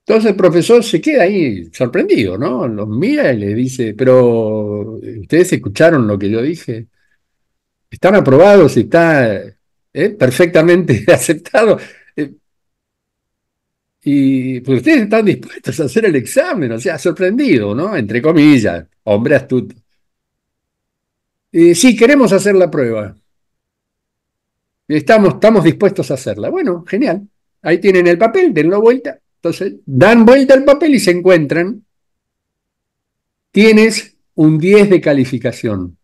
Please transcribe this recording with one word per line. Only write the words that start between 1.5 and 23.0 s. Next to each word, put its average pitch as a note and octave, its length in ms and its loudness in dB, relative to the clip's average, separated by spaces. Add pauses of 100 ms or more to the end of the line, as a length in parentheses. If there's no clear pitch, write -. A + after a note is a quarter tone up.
sorprendido, B2+ 640 -2
¿no? F#3+ 280 -6
Los G#2+ 220 -8
mira F#3 440 -2
y A2+ 60 -4
le G2+ 160 -6
dice, B2 400 -6
"Pero, A2 1040 -2 (220)
¿ustedes E3 320 0
escucharon C3+ 560 0
lo G#2 100 -2
que G2+ 120 -6
yo A2 120 -4
dije? C3 440 -10 (1040)
Están F#3+ 240 0
aprobados E3 640 6
y B2 40 0
está, D3 540 0 (580)
¿eh? F3 180 -4
perfectamente E3 960 0
<laughs> F3 60 4
aceptado". E3+ 680 0 (380)
Eh, C#3+ 160 -10 (1700)
y, C3+ 580 -2
"Pero C3 160 -2
ustedes C#4 240 0
están G#3+ 240 0
dispuestos - 540 -6
a - 40 -2
hacer A3 220 -2
el E3+ 100 0
examen", F3+ 560 -4
o A2+ 80 -8
sea, D#3+ 180 -6
sorprendido, F#3 760 -2
¿no? F#3 200 -6
Entre A#2 280 -6
comillas, C#3 640 2 (180)
hombre A2 320 -2
astuto. B2 380 -4 (1800)
"Eh, E3+ 220 4
sí, A#3 200 2
queremos A#3+ 380 2
hacer G3 220 0
la F3+ 160 2
prueba. A2+ 440 -6 (1700)